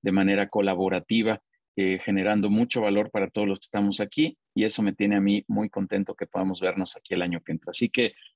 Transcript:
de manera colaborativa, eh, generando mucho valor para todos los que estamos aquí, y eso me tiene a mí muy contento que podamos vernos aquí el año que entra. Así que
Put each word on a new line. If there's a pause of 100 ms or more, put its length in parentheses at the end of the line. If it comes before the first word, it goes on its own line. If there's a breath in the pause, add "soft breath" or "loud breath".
de
manera
colaborativa, (340)
eh,
generando
mucho
valor
para
todos
los
que
estamos
aquí, (180)
y
eso
me
tiene
a
mí
muy
contento
que
podamos
vernos
aquí
el
año
que
entra.
Así
que (240 loud breath)